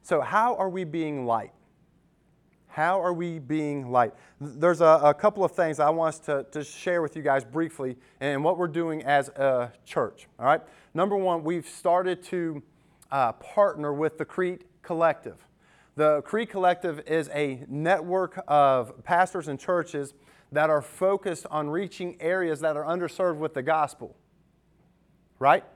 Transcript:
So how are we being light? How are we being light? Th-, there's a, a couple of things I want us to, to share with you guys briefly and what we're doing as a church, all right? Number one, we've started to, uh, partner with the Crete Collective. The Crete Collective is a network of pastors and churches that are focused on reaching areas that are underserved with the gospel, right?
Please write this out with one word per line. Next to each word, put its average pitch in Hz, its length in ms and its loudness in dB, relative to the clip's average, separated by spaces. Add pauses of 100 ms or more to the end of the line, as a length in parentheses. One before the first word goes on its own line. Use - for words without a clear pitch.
So 156 180 0
how 214 340 0
are 190 140 -2
we 185 140 -6
being 151 420 -6
light? 113 260 -2 (1160)
How 175 340 0
are 175 120 0
we 170 260 -6
being 143 520 -4
light? 120 220 4 (260)
Th-, 143 160 -12
there's 165 260 2
a, 160 220 8
a 147 100 8
couple 208 300 2
of 165 80 0
things 156 280 0
I 147 100 4
want 165 200 0
us 156 180 -8
to, 143 240 -2
to 151 120 -8
share 175 380 -4
with 151 140 -6
you 156 80 -10
guys 139 200 2
briefly 131 540 -6 (220)
and 139 240 -2
what 170 160 0
we're 175 80 0
doing 160 340 -4
as 139 280 2
a 127 440 0 (100)
church, - 440 -6 (100)
all 117 80 -6
right? 156 160 4 (320)
Number 196 240 0
one, 175 260 0
we've 170 240 -4
started 180 580 0
to, 165 360 -6 (500)
uh, 131 220 2
partner 151 600 0
with 151 260 -2
the 156 60 -4
Crete 180 360 -4 (220)
Collective. 160 640 -2 (480)
The 151 260 4
Crete 226 300 -4
Collective 180 560 0
is 156 260 0
a 139 340 -4
network 175 800 -2
of 139 560 2
pastors 175 440 0
and 139 120 -8
churches 156 540 -4 (380)
that 151 180 2
are 147 140 2
focused 190 680 -2
on 151 220 -4
reaching 180 500 -6
areas 170 380 -2
that 156 180 -2
are 151 60 -6
underserved 170 540 -2
with 156 180 -6
the 131 80 -4
gospel, 151 520 -2 (1200)
right? 143 240 4 (120)